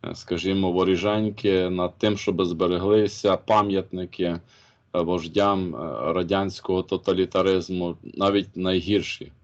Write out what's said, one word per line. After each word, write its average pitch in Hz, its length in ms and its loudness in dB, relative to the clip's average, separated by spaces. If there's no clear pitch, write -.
скажімо, 92 580 -2
воріженьки 95 960 2
над 90 280 -4
тим, 104 200 2
щоб 92 260 0
збереглися 92 920 2
пам'ятники, 95 880 0
е, 85 160 -2
вождям, 90 840 0
е, 60 40 -10
радянського 92 720 -2
тоталітаризму, 92 1200 0
навіть 101 540 -2
найгірші 92 760 -2